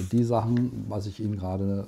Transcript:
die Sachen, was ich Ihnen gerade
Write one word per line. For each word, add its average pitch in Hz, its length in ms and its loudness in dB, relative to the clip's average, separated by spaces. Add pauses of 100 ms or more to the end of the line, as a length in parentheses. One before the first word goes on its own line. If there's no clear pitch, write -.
(120)
die 120 120 6
Sachen, 117 680 2
was 104 160 -4
ich 101 140 -8
Ihnen 104 180 -2
gerade 98 500 -2